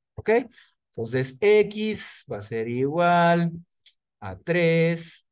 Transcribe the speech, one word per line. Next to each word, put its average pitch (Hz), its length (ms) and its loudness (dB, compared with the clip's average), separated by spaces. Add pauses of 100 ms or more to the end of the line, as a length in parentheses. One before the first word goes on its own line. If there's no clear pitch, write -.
(160)
¿ok? - 140 -8 (680)
Entonces, 127 460 -4
X 208 920 0
va 104 60 -6
a 101 60 -10
ser 113 260 -6
igual 170 840 2 (680)
a 95 180 -12
tres 165 960 0